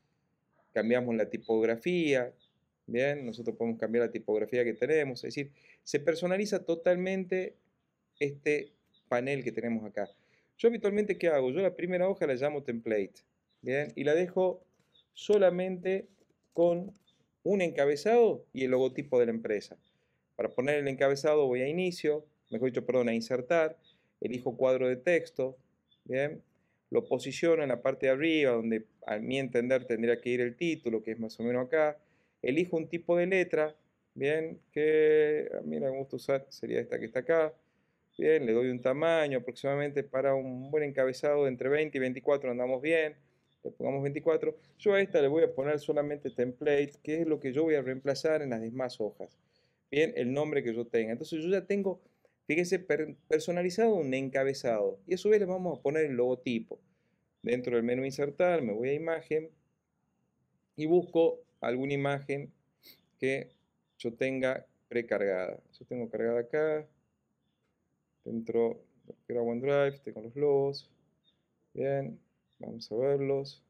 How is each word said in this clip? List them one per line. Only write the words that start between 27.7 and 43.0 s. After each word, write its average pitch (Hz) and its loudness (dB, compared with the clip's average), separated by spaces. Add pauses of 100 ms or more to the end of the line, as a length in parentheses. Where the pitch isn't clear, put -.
la 117 -2
parte 135 0
de 131 4
arriba, 147 4
donde 113 0 (220)
a 107 -4
mi 120 -2
entender 127 0
tendría 117 0
que 120 -4
ir 123 0
el 120 -2
título, 151 -2
que 113 -8
es 117 -8
más 110 -10
o - -4
menos 123 0
acá, 151 0 (440)
elijo 165 0
un 160 -4
tipo 175 0
de 175 4
letra, 170 0 (400)
bien, 160 -2 (120)
que 151 4
a 50 -4
mí 156 -4
me 139 0
gusta 135 -6
usar, 135 -2
sería 120 -4
esta 120 -4
que 113 -6
está 123 -4
acá, 156 2 (640)
bien, 151 2
le 113 2
doy 123 2
un 123 -4
tamaño 147 2
aproximadamente 139 -4
para 135 0
un 131 -6
buen 151 0
encabezado 139 0
de 135 2
entre 127 -4
veinte 147 0
y - 0
veinticuatro 131 0
andamos 123 -2
bien, 156 2 (500)